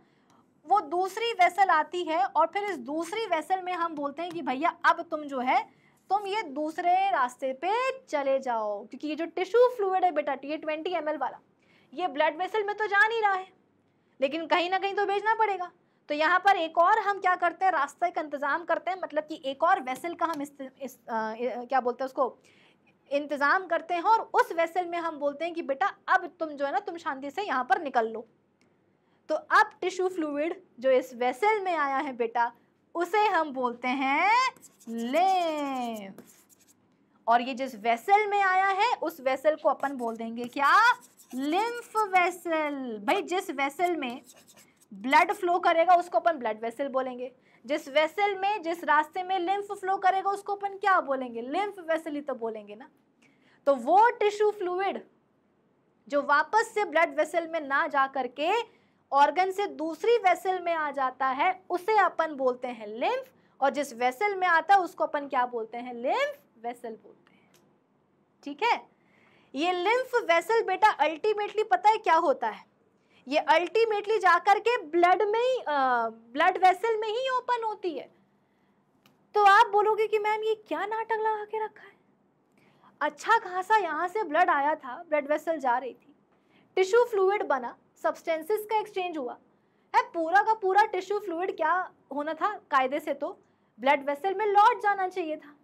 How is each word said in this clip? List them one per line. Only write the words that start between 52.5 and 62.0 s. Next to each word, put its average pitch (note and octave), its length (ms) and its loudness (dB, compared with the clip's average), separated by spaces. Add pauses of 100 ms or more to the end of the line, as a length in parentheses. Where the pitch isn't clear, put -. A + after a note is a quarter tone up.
ना। A#3+ 140 -20 (800)
तो C#4 80 6
वो E4 360 6
टिश्यू G#4 400 2
फ्लूइड F4+ 520 -4 (1080)
जो C#4 140 0
वापस D#4 520 2
से G#4 100 0
ब्लड D#4 340 2
वेसल E4 300 0
में E4 120 -4
ना C#4+ 260 0
जा C#4 200 2
करके C4+ 460 -2 (600)
ऑर्गन D4+ 380 4
से G4 160 -4
दूसरी D#4+ 520 0
वेसल F#4 420 0
में E4+ 140 -4
आ D4+ 160 -4
जाता C4 360 -2
है, D4+ 340 0 (100)
उसे F4+ 280 0
अपन E4 360 2